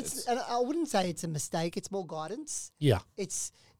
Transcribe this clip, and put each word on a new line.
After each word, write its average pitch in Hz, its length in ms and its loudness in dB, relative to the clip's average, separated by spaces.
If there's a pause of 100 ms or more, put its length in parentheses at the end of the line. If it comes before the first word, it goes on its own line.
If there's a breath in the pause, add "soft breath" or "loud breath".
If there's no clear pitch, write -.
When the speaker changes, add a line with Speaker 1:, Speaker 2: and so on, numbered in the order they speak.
Speaker 1:
it's, 269 140 -6
Speaker 2:
It's - 80 -6
Speaker 1:
and 247 120 2
I 240 200 0
wouldn't 311 280 2
say 185 220 2
it's 160 140 -4
a 175 40 -2
mistake. 165 480 -2
It's - 160 -6
more 190 140 -2
guidance. 165 720 -6
Speaker 3:
Yeah. 123 220 6 (180)
Speaker 1:
It's, - 340 -4 (280 soft breath)